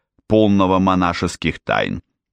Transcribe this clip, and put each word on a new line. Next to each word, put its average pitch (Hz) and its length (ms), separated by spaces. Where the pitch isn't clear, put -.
полного 101 500
монашеских 90 800
тайн. 52 460